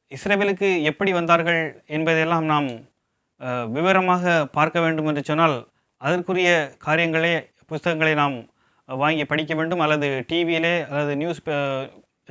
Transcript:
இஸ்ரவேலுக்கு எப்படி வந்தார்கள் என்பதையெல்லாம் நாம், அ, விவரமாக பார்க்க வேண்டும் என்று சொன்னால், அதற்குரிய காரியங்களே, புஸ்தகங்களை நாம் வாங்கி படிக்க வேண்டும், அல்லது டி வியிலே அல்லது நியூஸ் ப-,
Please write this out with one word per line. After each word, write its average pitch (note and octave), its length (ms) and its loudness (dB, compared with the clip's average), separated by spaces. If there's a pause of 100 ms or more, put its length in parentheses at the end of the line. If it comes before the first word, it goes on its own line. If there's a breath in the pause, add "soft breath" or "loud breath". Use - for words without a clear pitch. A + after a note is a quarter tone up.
இஸ்ரவேலுக்கு G3 720 0
எப்படி E3+ 320 0
வந்தார்கள் E3 760 0
என்பதையெல்லாம் D#3+ 560 0
நாம், D3 260 0 (720)
அ, B2 240 -4
விவரமாக F3+ 840 2
பார்க்க D#3+ 340 0
வேண்டும் D#3+ 240 0
என்று D3 180 -2
சொன்னால், D3+ 440 0 (300)
அதற்குரிய F3 880 0
காரியங்களே, E3 640 0 (160)
புஸ்தகங்களை D#3 480 0
நாம் C#3+ 360 0 (360)
வாங்கி C#3+ 400 0
படிக்க D#3 300 -4
வேண்டும், E3 240 -2
அல்லது C#3+ 480 0
டி E4+ 160 -2
வியிலே E3+ 440 0
அல்லது D3 280 -2
நியூஸ் D3+ 280 -6
ப-, C#3 640 -6 (240)